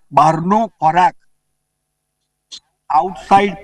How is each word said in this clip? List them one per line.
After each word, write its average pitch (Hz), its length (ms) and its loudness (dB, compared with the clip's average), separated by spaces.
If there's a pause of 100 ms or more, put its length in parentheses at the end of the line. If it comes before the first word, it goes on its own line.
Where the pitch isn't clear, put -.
(120)
બહારનું 165 560 0
ખોરાક. 165 480 0 (1800)
Outside 190 560 -2 (100)